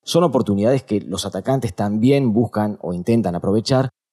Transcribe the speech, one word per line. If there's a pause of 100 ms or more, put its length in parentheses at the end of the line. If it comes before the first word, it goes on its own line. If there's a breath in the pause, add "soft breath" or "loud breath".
son
oportunidades
que
los
atacantes
también
buscan
o
intentan
aprovechar (220)